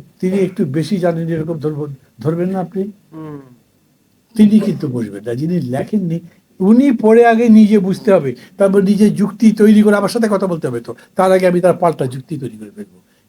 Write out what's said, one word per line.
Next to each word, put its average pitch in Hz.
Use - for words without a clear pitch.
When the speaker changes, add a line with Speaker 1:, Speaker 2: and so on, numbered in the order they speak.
Speaker 1:
তিনি 185
একটু 190
বেশি 156
জানেন 170
এরকম 160
ধরব-, 143
ধরবেন 170
না 190
আপনি? 185
Speaker 2:
হুম। 156
Speaker 1:
তিনি 214
কিন্তু 180
বসবেন 104
না। 120
যিনি 165
লেখেননি, 165
উনি 240
পড়ে 226
আগে 233
নিজে 214
বুঝতে 196
হবে, 143
তারপর 196
নিজে 202
যুক্তি 196
তৈরি 214
করে 208
আমার 202
সাথে 226
কথা 196
বলতে 170
হবে 120
তো। -
তার 185
আগে 185
আমি 180
তার 175
পাল্টা 170
যুক্তি 135
তৈরি 113
করে 107
ফেলবো। 101